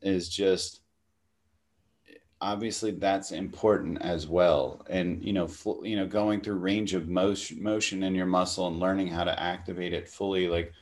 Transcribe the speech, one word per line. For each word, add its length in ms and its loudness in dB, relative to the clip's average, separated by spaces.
is 280 0
just, 520 0
obviously 520 -2
that's 400 0
important 680 0
as 260 -2
well. 600 4
And, 340 0
you 100 -2
know, 140 0
fl-, 360 -6
you 120 -2
know, 100 0
going 360 2
through 140 -4
range 380 0
of 140 -2
motion, 560 0
motion 400 -2
in 100 0
your 140 2
muscle 400 2
and 120 -4
learning 280 2
how 160 -2
to 160 0
activate 520 -4
it 160 -4
fully, 400 0
like, 240 -2